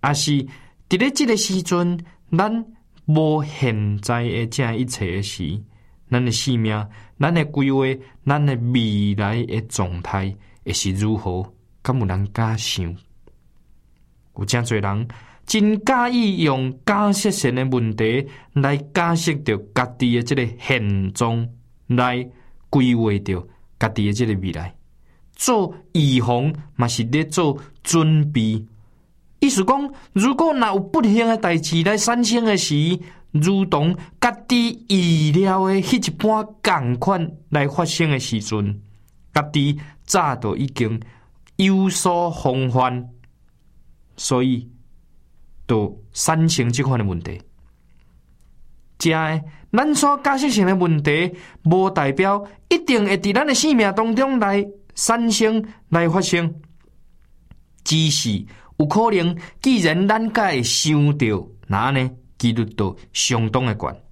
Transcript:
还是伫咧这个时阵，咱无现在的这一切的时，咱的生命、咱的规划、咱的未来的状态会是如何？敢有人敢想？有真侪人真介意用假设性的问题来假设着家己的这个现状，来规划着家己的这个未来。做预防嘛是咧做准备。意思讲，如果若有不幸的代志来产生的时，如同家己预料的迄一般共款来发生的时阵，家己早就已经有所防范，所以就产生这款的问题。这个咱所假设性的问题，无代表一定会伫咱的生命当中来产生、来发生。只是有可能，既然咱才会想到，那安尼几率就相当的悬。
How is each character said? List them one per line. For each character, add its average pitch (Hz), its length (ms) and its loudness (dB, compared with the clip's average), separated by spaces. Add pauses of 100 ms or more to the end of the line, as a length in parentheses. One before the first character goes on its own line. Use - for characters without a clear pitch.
还 147 100 2
是 147 200 0 (560)
伫 185 100 2
咧 254 140 2
这 285 120 0
个 233 120 2
时 190 260 -2
阵， 175 340 0 (400)
咱 220 280 0 (400)
无 156 400 2
现 107 540 -2
在 120 260 -2
的 113 240 -4
这 117 260 -2
一 120 100 -2
切 95 320 -6
的 101 60 -4
时， 95 400 -8 (480)
咱 127 140 0
的 123 60 0
生 120 280 -2
命、 107 300 -2 (300)
咱 156 160 2
的 160 120 2
规 143 260 0
划、 135 80 2 (440)
咱 147 200 2
的 143 100 2 (180)
未 104 420 0
来 107 300 -2
的 - 180 -4
状 90 400 -6
态 98 300 -4 (320)
会 101 80 -6
是 95 200 -2
如 104 240 0
何？ 92 360 -6 (300)
敢 131 160 -2
有 110 80 0
人 95 260 -2
敢 110 240 -2
想？ 90 380 -6 (1400)
有 101 80 -6
真 120 200 0
侪 113 160 -2
人 101 280 -4 (360)
真 214 400 0
介 277 80 2 (200)
意 202 320 0
用 131 280 0 (120)
假 202 280 2
设 196 180 0
性 139 240 0
的 127 120 0
问 117 300 0
题 117 300 0 (260)
来 139 240 2 (180)
假 170 200 2
设 165 200 0
着 117 220 -2 (180)
家 127 100 2 (140)
己 120 180 2
的 120 60 0
这 135 140 -2
个 123 100 0 (140)
现 98 520 -2
状， 117 360 -2 (400)
来 123 360 0 (460)
规 127 240 4
划 113 160 2 (140)
着 92 200 -4 (360)
家 113 80 0
己 107 180 -2
的 101 60 0
这 117 140 0
个 107 140 0
未 92 120 -4
来。 85 200 -8 (600)
做 208 420 0 (180)
预 139 280 4
防 123 340 0 (220)
嘛 120 100 2
是 117 180 -2
咧 139 200 0
做 156 340 0 (240)
准 156 480 2
备。 110 340 0 (760)
意 277 120 4
思 190 140 0
讲， 277 280 0 (220)
如 233 200 2
果 320 200 2
若 247 140 2
有 196 120 0
不 311 240 0
幸 226 240 4
的 226 80 2
代 175 220 0
志 165 240 -2
来 202 140 2
产 240 280 0
生 233 200 0
的 214 120 2
时， 160 420 0 (320)
如 185 360 2
同 160 280 0 (240)
家 240 120 0 (180)
己 240 400 0
预 165 420 2
料 190 360 2
的 190 80 2
迄 196 360 0
一 - 60 -
般 214 260 0 (200)
共 127 360 0
款 170 340 -2 (180)
来 143 180 0
发 165 160 -2
生 160 260 0
的 139 80 0
时 113 220 -4
阵， 104 400 -4 (540)
家 147 80 2 (100)
己 147 260 0 (260)
早 156 320 0
就 107 200 -4
已 139 120 -2
经 113 300 -4 (580)
有 190 340 4
所 175 400 0
防 131 400 0
范， 123 400 0 (1080)
所 123 260 0
以 123 240 -2 (1040)
就 107 340 0 (120)
产 160 340 0
生 120 240 0
这 127 100 -2
款 131 160 0
的 107 60 0
问 90 160 -4
题。 82 180 -12 (1600)
这 165 140 0
个 160 320 0 (280)
咱 285 240 2
所 285 300 4
假 277 140 2
设 285 100 0
性 208 180 4
的 190 80 4
问 170 280 2
题， 156 280 0 (340)
无 185 260 4
代 147 200 0
表 196 320 0 (280)
一 339 80 4
定 247 260 2
会 196 140 0
伫 196 160 0
咱 269 120 2
的 277 80 2
生 294 220 2
命 202 160 4
当 220 240 0
中 262 220 0
来 202 280 0 (280)
产 233 360 0
生、 220 320 2 (280)
来 170 180 2
发 185 140 2
生。 170 320 0 (1300)
只 156 260 2
是 104 340 -2 (340)
有 156 80 2
可 220 240 2
能， 175 260 0 (260)
既 262 160 4
然 170 280 2
咱 220 260 0
才 208 200 2
会 127 100 0
想 147 540 2
到， 110 320 -2 (180)
那 98 120 0
安 127 160 0
尼 127 160 0 (260)
几 120 160 0
率 117 100 -2 (140)
就 98 180 -2 (180)
相 113 380 -2
当 127 140 0
的 113 140 0
悬。 67 340 -8